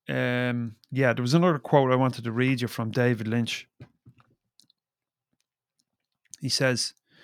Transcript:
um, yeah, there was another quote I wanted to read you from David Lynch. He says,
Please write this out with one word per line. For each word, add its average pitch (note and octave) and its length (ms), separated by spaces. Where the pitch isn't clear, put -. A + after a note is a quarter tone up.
um, B2 680
yeah, B2+ 220
there B2 100
was B2 100
another E3+ 260
quote C3+ 320
I B2+ 40
wanted B2+ 280
to A2+ 80
read B2+ 300
you A#2+ 60
from A2 240
David A#2+ 360
Lynch. A2+ 400
He C3+ 100
says, B2+ 440